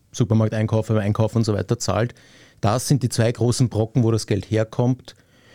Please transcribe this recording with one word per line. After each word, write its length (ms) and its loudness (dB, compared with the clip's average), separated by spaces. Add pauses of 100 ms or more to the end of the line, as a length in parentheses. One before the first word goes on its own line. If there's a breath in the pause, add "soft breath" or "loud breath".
(120)
Supermarkt 420 2
einkauft, 360 0
beim 80 2
Einkaufen 400 0
und 80 0
so 80 0
weiter 260 -2
zahlt. 340 -2 (480 soft breath)
Das 260 0
sind 140 2
die 80 0
zwei 220 0
großen 380 0
Brocken, 340 0
wo 80 2
das 160 -2
Geld 240 -4
herkommt. 640 -2 (400 soft breath)